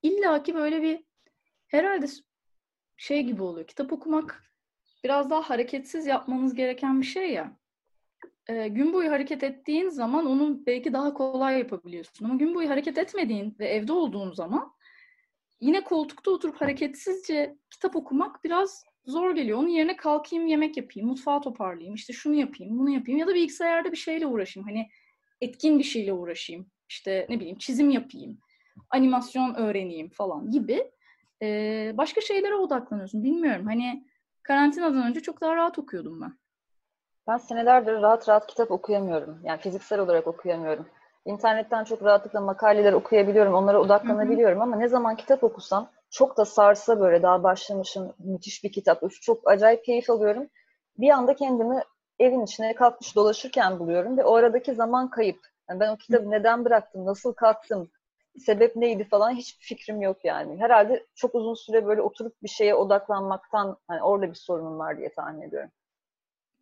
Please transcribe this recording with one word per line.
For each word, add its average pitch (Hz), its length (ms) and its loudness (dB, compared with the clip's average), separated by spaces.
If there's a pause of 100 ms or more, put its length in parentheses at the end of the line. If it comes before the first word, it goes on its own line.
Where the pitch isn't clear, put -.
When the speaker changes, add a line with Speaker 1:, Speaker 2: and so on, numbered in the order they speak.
Speaker 1:
illaki 330 520 0
böyle 311 280 -2
bir 320 220 -4 (600)
herhalde 330 400 0
s-, - 160 -14 (760)
şey 294 260 -4
gibi 233 200 -6
oluyor. 165 240 -8
Kitap 269 260 -8
okumak 311 500 -6 (640)
biraz 277 260 -2
daha 320 120 -2
hareketsiz 269 640 -6
yapmanız 262 480 -2
gereken 262 460 -2
bir 262 60 -2
şey 370 260 -6
ya. 160 240 -8 (920)
Ee, 226 200 -6
gün 269 240 0
boyu 339 180 0
hareket 285 320 -4
ettiğin 302 460 -4
zaman 285 380 -2
onu 277 400 -2
belki 247 260 -2
daha 285 220 -2
kolay 262 440 -2
yapabiliyorsun. 175 680 -10
Ama 240 100 -4
gün 302 200 0
boyu 330 160 -2
hareket 285 280 -2
etmediğin 226 600 -4
ve 208 100 -6
evde 214 240 -4
olduğun 202 400 -4
zaman 185 400 -6 (880)
yine 339 240 0
koltukta 320 460 -4
oturup 330 300 -4
hareketsizce 294 960 -4 (140)
kitap - 260 -6
okumak - 480 -4
biraz 359 400 -2 (220)
zor 330 280 -2
geliyor. 233 240 -2
Onun 311 100 0
yerine 330 280 0
kalkayım, 311 500 -2
yemek 311 300 0
yapayım, 220 320 -8
mutfağı 285 340 -4
toparlayayım, 190 520 -10
işte 220 180 -16
şunu 294 220 -4
yapayım, 233 440 -4
bunu 277 120 2
yapayım 262 300 -2
ya 330 60 -2
da 381 80 2
bilgisayarda 339 580 -2
bir 330 40 -8
şeyle 320 300 -6
uğraşayım. 202 420 -6
Hani 220 200 -8 (520)
etkin 294 380 2
bir 277 60 2
şeyle 202 280 -4
uğraşayım. 175 580 -10 (180)
İşte - 400 -6
ne 233 120 -4
bileyim 175 180 -12
çizim 277 320 2
yapayım, - 480 -4 (520)
animasyon 254 640 2
öğreneyim 190 560 -6
falan 190 400 -6
gibi. 262 400 -2 (520)
Ee, 214 520 -4
başka 311 260 -2
şeylere 403 340 -2
odaklanıyorsun. 240 680 -4
Bilmiyorum. 269 420 -2
Hani 240 380 -6 (380)
karantinadan 285 680 2
önce 311 100 -4
çok 320 200 -10
daha 320 160 0
rahat 339 220 0
okuyordum 165 420 -10
ben. 160 180 -16 (920)
Speaker 2:
Ben 226 100 0
senelerdir 233 540 2
rahat 220 360 2
rahat 214 180 6
kitap 226 240 -2
okuyamıyorum. 180 760 -4
Yani 160 160 -6
fiziksel 196 400 -4
olarak 170 260 2
okuyamıyorum. 160 600 -4 (380)
İnternetten 220 600 -2
çok 220 200 -8
rahatlıkla 208 360 4
makaleler 202 520 4
okuyabiliyorum, 202 640 6
onlara 196 220 6
Speaker 1:
Hı 196 40 6
hı. - 40 4
Speaker 2:
odaklanabiliyorum 208 760 4
ama 233 160 -2
ne 233 120 0
zaman 233 280 0
kitap 269 280 2
okusam, 220 460 -2 (200)
çok - 260 2
da 214 80 4
sarsa 208 560 6
böyle 170 220 6
daha 180 200 4
başlamışım, 185 760 -2
müthiş 185 460 -10
bir 196 80 -8
kitap, 175 300 2
üf, 190 200 -8
çok - 280 2
acayip 220 340 6
keyif 247 260 0
alıyorum. 220 360 0 (520)
Bir 254 120 6
anda 269 240 6
kendimi 254 480 0 (360)
evin 254 260 4
içine 220 300 -4
kalkmış 240 420 2
dolaşırken 208 640 2
buluyorum 175 400 -2
ve 269 60 4
o 226 100 6
aradaki 233 400 4
zaman 240 360 0
kayıp. 208 300 -2 (300)
Yani 185 100 -4
ben 214 120 2
o 214 40 -8
kitabı 226 300 0
Speaker 1:
Hı. 208 40 -8
Speaker 2:
neden 226 340 2
bıraktım, 208 420 0
nasıl 202 260 -4
kalktım, 220 580 0 (480)
sebep 226 380 2
neydi 226 280 0
falan 208 300 2
hiçbir - 300 -12
fikrim 214 380 -10
yok 190 220 -2
yani. 151 360 -6
Herhalde 226 540 4
çok 247 200 -4
uzun 226 200 -4
süre 220 320 0
böyle 214 160 0
oturup - 400 -8
bir 202 60 -10
şeye 208 260 2
odaklanmaktan, 196 1040 -2 (120)
hani 170 140 -8
orada 190 280 0
bir 175 40 -14
sorunum 160 440 -8
var 156 200 -8
diye - 140 -10
tahmin 156 300 -12
ediyorum. - 280 -12 (920)